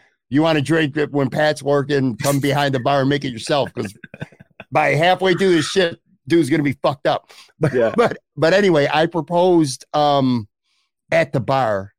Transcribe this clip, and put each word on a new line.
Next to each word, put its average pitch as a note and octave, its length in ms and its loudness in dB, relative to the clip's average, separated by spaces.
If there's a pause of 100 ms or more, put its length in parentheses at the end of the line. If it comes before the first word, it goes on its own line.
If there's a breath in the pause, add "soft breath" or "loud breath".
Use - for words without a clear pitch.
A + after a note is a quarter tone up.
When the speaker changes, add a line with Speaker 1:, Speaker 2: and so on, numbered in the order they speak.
(300 soft breath)
Speaker 1:
you C3+ 120 0
wanna D#3+ 200 2
drink D#3 340 -2
it C#3+ 160 -2
when C#3 160 0
Pat's D3+ 340 -2
working, C#3 540 0
come C#3+ 240 -2
behind C#3 340 0
the B2+ 60 -4
bar C#3 200 0
and C3+ 100 0
make C#3 160 -2
it - 20 -6
yourself, B2+ 460 -4
'cause A2 180 -8 (400)
Speaker 2:
<laughs> - 400 -20
Speaker 1:
by C#3+ 220 0
halfway F3+ 400 2
through F#3+ 180 2
this D#3 140 2
shit, F3 340 -2 (260)
dude's D#3 220 2
gonna D3+ 140 0
be C#3 100 0 (100)
fucked D3+ 240 -2
up. C#3 240 -2 (140)
<laughs> - 160 -20
But, C3+ 140 0
Speaker 2:
Yeah. A2+ 200 0
Speaker 1:
but, A#3 220 0 (200)
but D#3+ 180 2
anyway, E3+ 380 2
I D#3 140 2
proposed, E3+ 800 0 (100)
um, C3+ 540 2 (640)
at D#3+ 220 2
the C#3 60 -2
bar G#2+ 580 -2